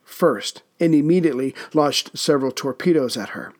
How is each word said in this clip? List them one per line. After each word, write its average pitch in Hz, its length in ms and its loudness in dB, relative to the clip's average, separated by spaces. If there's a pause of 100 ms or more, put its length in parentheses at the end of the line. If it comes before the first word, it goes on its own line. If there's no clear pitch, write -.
first, - 580 -2 (160)
and 165 160 4
immediately 147 580 2 (200)
launched 147 440 0
several 135 360 0
torpedoes 139 640 0
at 104 140 -8
her. - 300 -12